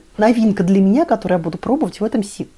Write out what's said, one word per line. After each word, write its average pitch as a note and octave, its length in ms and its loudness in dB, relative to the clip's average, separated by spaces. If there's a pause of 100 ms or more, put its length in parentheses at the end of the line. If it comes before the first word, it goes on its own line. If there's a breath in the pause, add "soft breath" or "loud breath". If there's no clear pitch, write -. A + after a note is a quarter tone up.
(180)
новинка A3 460 2
для F#3+ 180 4
меня, A3 240 4
которую G#3 320 -2
я E3 80 -6
буду D#3+ 120 -6
пробовать A#3+ 440 -4
в - 20 -2
этом G#3+ 200 -2
се-, - 240 -12 (100)